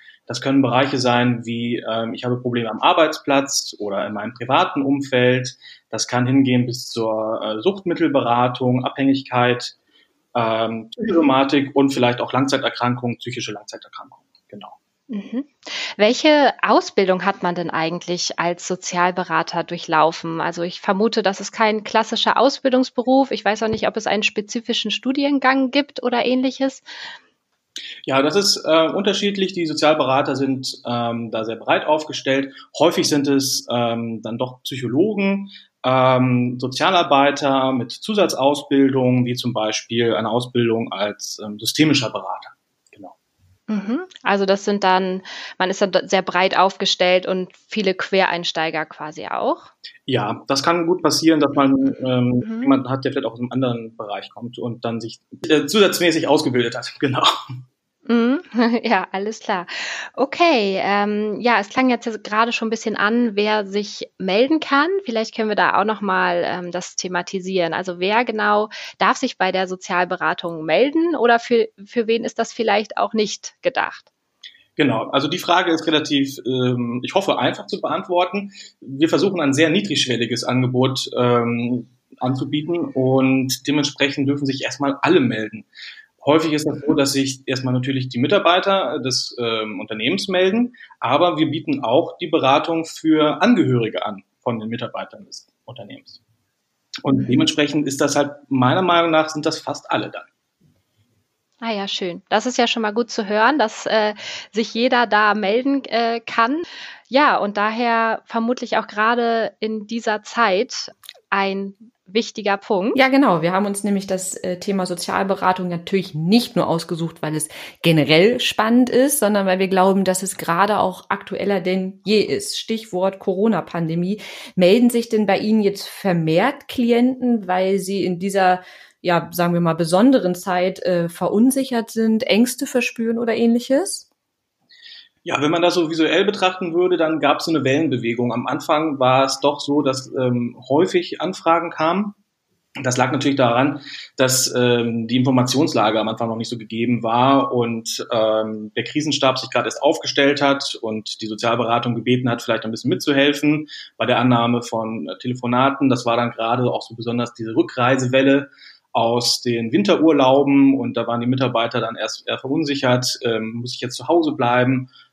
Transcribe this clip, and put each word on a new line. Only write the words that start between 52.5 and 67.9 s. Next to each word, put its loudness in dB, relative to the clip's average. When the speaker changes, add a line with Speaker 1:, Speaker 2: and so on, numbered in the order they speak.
Speaker 1:
jemanden 2
hat, -4
der -2
vielleicht -4
auch -6
aus -16
einem -8
anderen -4
Bereich -10
kommt -14
und -8
dann -6
sich, -12
äh, 2
zusatzmäßig 2
ausgebildet 2
hat. -10
<laughs> -20
Genau. -2
Speaker 2:
Mhm. 2
<laughs> 2
Ja, 0
alles -6
klar. -4
Okay, 2
ähm, 0
ja, 2
es -6
klang 2
jetzt -4
gerade 0
schon -4
ein -4
bisschen -4
an, 0
wer 0
sich -6
melden 2
kann. 0
Vielleicht -4
können -2
wir -2
da 2
auch 2
noch -2
mal, 0
ähm, -6
das -10
thematisieren. -4
Also -6